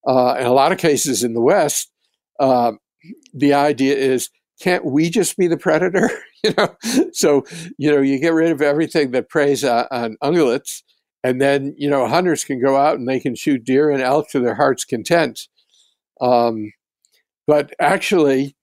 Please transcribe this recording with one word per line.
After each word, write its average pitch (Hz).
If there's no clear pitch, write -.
Uh, 127
in 127
a 120
lot 135
of 185
cases 135
in 117
the 117
West, 151
uh, 123
the 143
idea 143
is, 131
"Can't 180
we 156
just 175
be 185
the 160
predator?" 175
<laughs> -
You 214
know, -
so, 147
you 147
know, 147
you 135
get 165
rid 165
of 143
everything 147
that 123
preys 143
on, 120
on 117
ungulates, 143
and 127
then, 139
you 143
know, 135
hunters 160
can 127
go 135
out 147
and 127
they 131
can 123
shoot 127
deer 135
and 139
elk 135
to -
their 120
heart's 135
content. 139
Um, 120
but 147
actually 143